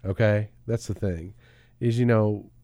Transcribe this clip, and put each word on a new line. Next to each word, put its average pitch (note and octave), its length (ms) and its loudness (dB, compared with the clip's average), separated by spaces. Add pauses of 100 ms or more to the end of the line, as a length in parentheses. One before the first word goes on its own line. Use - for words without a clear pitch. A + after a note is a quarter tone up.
Okay, G#2 460 2 (160)
that's A2+ 200 -4
the G2+ 80 -6
thing, F2+ 400 -6 (460)
is, A#2+ 180 0
you B2 80 2
know G#2+ 400 2 (180)